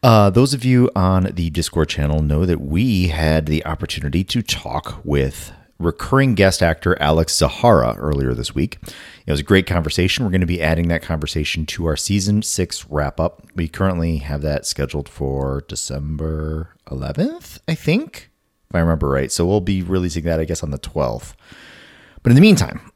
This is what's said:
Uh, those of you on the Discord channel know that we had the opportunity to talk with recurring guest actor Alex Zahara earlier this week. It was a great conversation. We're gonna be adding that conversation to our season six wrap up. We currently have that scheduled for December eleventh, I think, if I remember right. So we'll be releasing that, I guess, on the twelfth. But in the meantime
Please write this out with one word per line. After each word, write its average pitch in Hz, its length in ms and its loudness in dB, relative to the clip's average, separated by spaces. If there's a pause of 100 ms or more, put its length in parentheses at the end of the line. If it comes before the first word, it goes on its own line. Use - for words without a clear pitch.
Uh, 107 280 8
those 131 240 2
of 123 100 -6
you 127 320 4
on 92 280 4 (100)
the 85 160 -2
Discord 80 380 -2
channel 76 320 0
know 76 260 2
that 85 140 0
we 90 480 0
had 78 380 0
the 76 180 -2
opportunity 78 600 -4
to 117 180 -2
talk - 640 -8
with 69 480 -2 (280)
recurring 127 560 0
guest 95 260 4
actor 85 380 0
Alex 80 360 2
Zahara 69 600 4
earlier 67 360 -2
this 60 220 -6
week. 78 240 -2 (480)
It - 40 -4
was 73 100 0
a 71 40 -4
great 95 220 4
conversation. 87 580 0
We're 101 80 0
gonna 90 140 2
be 85 160 -2
adding 82 260 2
that 85 140 0
conversation 80 640 -4
to - 200 -6
our 76 100 0
season 101 460 0
six - 460 -6
wrap 73 320 -4
up. - 340 -4
We 85 140 -4
currently 85 500 -2
have 71 240 -6
that 73 240 -2
scheduled 71 420 -6
for 67 600 -4
December 78 1040 -6 (160)
eleventh, 147 760 -6
I 165 80 -2
think, - 560 -4 (400)
if - 60 -4
I 85 40 2
remember 80 280 0
right. 67 240 0
So 87 140 0
we'll 101 140 2
be 92 220 -2
releasing 87 420 -2
that, 82 140 0
I 80 60 0
guess, 80 180 -6
on 76 80 -6
the 67 80 -6
twelfth. - 560 -6 (880)
But 120 80 4
in 123 60 8
the 143 40 10
meantime 180 400 6 (160)